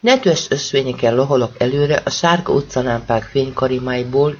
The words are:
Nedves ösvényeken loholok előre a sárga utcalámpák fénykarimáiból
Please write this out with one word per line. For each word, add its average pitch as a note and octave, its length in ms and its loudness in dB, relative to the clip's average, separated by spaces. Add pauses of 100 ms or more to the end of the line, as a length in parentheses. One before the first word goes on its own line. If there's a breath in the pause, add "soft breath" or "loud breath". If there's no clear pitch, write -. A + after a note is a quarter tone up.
Nedves A3+ 500 2
ösvényeken C3 640 0
loholok B2+ 460 0
előre C#3+ 440 0
a - 60 -4
sárga E3+ 420 0
utcalámpák B2 720 -2
fénykarimáiból C3 1160 -2